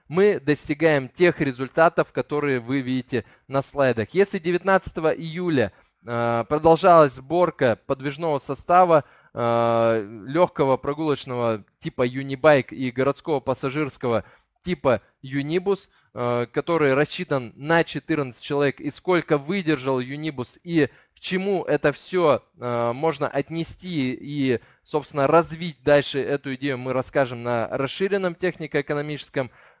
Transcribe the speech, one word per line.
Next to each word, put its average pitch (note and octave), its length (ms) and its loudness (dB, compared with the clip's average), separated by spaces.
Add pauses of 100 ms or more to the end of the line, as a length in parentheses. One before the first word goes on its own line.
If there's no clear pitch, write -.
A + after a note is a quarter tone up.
мы F3+ 320 2
достигаем D3 680 0
тех F3 320 2
результатов, C#3+ 720 0
которые C#3+ 480 -2
вы B2+ 200 -2
видите B2+ 440 -4 (220)
на C3+ 160 -2
слайдах. B2 480 2
Если G3 280 0
девятнадцатого F3 760 0
июля, D#3+ 580 -2 (320)
э, A#2 440 -2
продолжалась D#3+ 640 6
сборка C#3 760 0
подвижного C#3 520 -4
состава, E3+ 680 2 (280)
э, A#2 960 0
легкого C#3 500 0
прогулочного B2+ 880 -4 (140)
типа - 280 -4
Юнибайк C3+ 680 2
и B2+ 180 -6
городского C3+ 500 -2
пассажирского C3 840 -4 (400)
типа C#3 360 0 (220)
Юнибус, D#3 680 -4 (240)
э, A#2+ 360 -2
который D3+ 440 0
рассчитан C#3 600 -2
на D#3+ 300 0
четырнадцать C#3+ 580 -6
человек, C#3+ 380 -2
и D3 100 -6
сколько E3 480 0
выдержал C#3+ 600 -2
Юнибус, C#3 640 -10
и E3 240 2 (260)
к - 60 -20
чему F#3+ 440 -2
это D3 280 0
все, D#3+ 500 0 (160)
э, A#2+ 340 -2
можно C#3+ 360 -4
отнести D#3 880 -6
и, C3+ 420 -2 (220)
собственно, C#3+ 440 -2
развить D#3+ 560 0
дальше C#3+ 380 2
эту C3+ 340 -4
идею, C3 240 -4
мы B2+ 140 -6
расскажем B2 500 -2
на A#2+ 260 -2
расширенном F#3 680 -2
технико-экономическом D3 1160 -4 (300)